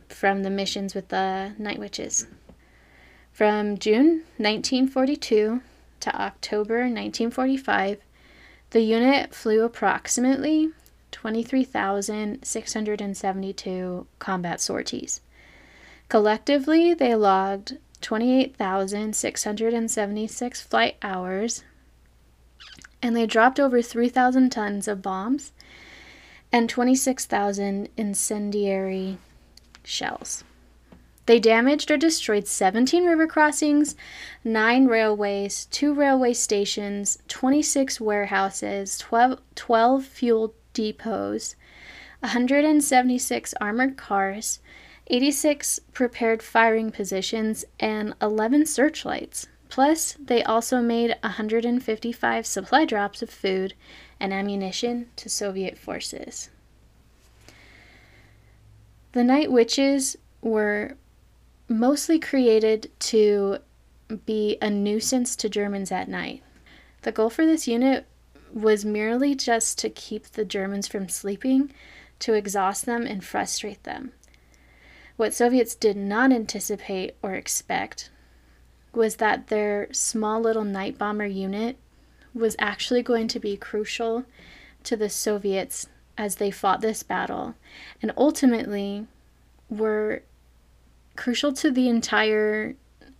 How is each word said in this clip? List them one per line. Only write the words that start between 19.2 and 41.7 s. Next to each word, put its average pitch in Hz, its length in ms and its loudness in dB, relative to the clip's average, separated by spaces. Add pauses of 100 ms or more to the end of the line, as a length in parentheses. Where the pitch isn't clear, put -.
hundred 220 300 -2
and 226 180 -2
seventy-six 214 720 -6
flight - 400 0
hours, 190 600 -6 (1400)
and 233 120 0
they 233 120 2
dropped 226 340 4
over 247 220 4
three 233 280 0
thousand 254 420 4
tons 202 360 -4
of 202 140 -4
bombs 202 500 -4 (960)
and 233 200 2
twenty-six 254 560 0
thousand 202 720 -2
incendiary 202 1200 -4 (640)
shells. - 640 -8 (800)
They 233 120 8
damaged 233 520 2
or 302 60 2
destroyed 254 500 0
seventeen 240 580 2
river 320 220 2
crossings, 302 680 2 (480)
nine 233 440 4
railways, 208 800 0
two 294 260 0
railway 269 400 4
stations, 202 920 -2
twenty-six 277 760 0
warehouses, 202 960 -2
twelve, 247 420 2 (160)
twelve 247 480 2
fuel 226 520 0 (180)
depots, 214 800 -4 (680)